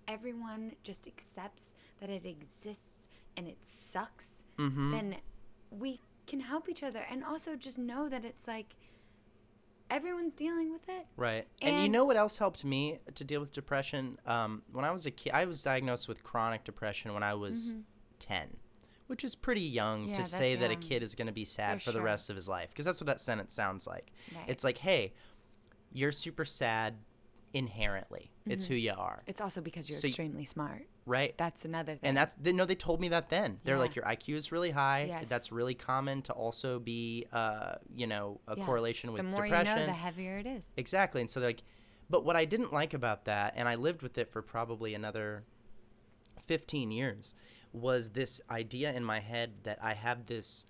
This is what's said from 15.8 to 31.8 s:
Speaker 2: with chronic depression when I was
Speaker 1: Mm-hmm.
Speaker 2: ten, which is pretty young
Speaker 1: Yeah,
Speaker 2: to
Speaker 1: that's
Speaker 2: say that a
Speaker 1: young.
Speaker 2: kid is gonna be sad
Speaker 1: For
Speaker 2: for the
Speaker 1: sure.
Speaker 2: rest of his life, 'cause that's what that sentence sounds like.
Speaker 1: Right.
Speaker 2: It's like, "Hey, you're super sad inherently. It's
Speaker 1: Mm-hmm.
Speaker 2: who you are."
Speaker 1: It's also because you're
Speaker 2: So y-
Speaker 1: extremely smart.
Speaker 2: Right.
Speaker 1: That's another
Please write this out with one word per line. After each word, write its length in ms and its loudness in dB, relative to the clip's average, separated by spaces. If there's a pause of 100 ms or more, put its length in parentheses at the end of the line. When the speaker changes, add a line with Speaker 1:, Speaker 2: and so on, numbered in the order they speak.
Speaker 2:
with 160 -8
chronic 400 0
depression 500 -4
when 100 0
I 120 4
was 380 0
Speaker 1:
Mm-hmm. 80 -8 (380)
Speaker 2:
ten, 380 -4 (500)
which 160 -6
is 120 -4
pretty 260 2
young 440 2
Speaker 1:
Yeah, 80 -2
Speaker 2:
to 60 -2
Speaker 1:
that's 120 -2
Speaker 2:
say 240 4
that 140 4
a 40 4
Speaker 1:
young. 80 -2
Speaker 2:
kid 220 0
is 120 -4
gonna 160 -2
be 140 -4
sad 360 2
Speaker 1:
For 40 -8
Speaker 2:
for 60 0
the 80 2
Speaker 1:
sure. 60 2
Speaker 2:
rest 240 2
of 60 -4
his 140 -6
life, 240 -4
'cause 120 -4
that's 160 0
what 60 -2
that 140 2
sentence 320 0
sounds 320 0
like. 260 -10 (240)
Speaker 1:
Right. 140 -10
Speaker 2:
It's 140 0
like, 160 4
"Hey, 340 4 (760)
you're 200 2
super 340 -2
sad 500 2 (580)
inherently. 800 -2 (160)
It's 180 0
Speaker 1:
Mm-hmm. 80 0
Speaker 2:
who 60 4
you 140 2
are." 340 -4
Speaker 1:
It's 140 -6
also 200 -2
because 280 -8
you're 100 -2
Speaker 2:
So 80 0
y- 20 6
Speaker 1:
extremely 360 -2
smart. 420 -6 (180)
Speaker 2:
Right. 320 2
Speaker 1:
That's 280 -2
another 320 -4